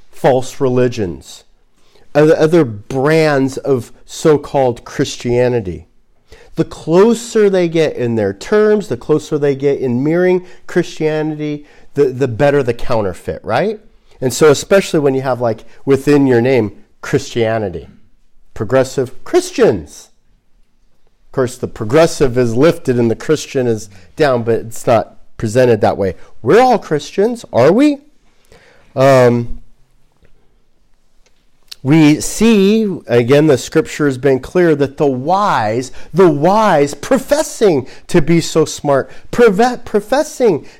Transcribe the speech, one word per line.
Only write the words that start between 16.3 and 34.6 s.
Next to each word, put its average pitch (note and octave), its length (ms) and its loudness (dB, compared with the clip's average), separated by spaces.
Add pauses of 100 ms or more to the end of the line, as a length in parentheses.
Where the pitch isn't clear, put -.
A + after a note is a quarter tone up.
name, A#2+ 420 0 (160)
Christianity. A2 880 -4 (640)
Progressive B2+ 680 -2
Christians. F3 840 -2 (1200)
Of - 60 -20
course, B2+ 260 -4
the G2+ 100 -8
progressive C3 680 0
is A#2 180 0
lifted C3+ 420 0
and A#2+ 120 2
the A2 40 -2
Christian C#3 520 -4
is G#2+ 240 -4 (260)
down, C3 280 0
but A2 160 -2
it's - 260 -10
not A2+ 320 0 (180)
presented A#2 460 2
that F2+ 160 0
way. F#2+ 160 -4 (260)
We're F3 220 4
all B3 160 2
Christians, G3 720 -4
are B2 180 4
we? C#4 280 2 (960)
Um, B2 680 4 (2250)
we D3+ 400 4
see, A3 640 2 (220)
again, B2 400 4
the C3+ 120 4
scripture - 480 -2
has C3+ 100 -2
been C3 240 0
clear E3+ 340 0